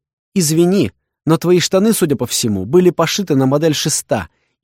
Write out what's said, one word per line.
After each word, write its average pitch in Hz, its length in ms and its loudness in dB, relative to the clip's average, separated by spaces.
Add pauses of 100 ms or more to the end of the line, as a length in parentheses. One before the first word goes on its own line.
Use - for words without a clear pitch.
(340)
«Извини, 170 580 0 (340)
но 160 100 2
твои 180 220 2
штаны, 196 340 2
судя 156 220 0
по 120 120 -4
всему, 101 380 -4
были 175 260 4
пошиты 165 440 -2
на 135 120 2
модель 151 280 0
шеста, 127 540 -6 (360)